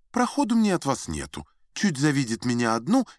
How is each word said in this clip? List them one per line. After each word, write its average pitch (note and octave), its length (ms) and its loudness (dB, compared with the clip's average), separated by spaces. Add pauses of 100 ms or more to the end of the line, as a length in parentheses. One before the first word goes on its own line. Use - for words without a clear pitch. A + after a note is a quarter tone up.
(100)
проходу A#3+ 460 0
мне G#3+ 180 4
от D#3 100 -2
вас C3+ 240 -2
нету. D2+ 380 -8 (280)
Чуть E3+ 240 -2
завидит C3+ 460 0
меня A#2+ 300 2
одну, E3+ 320 0 (120)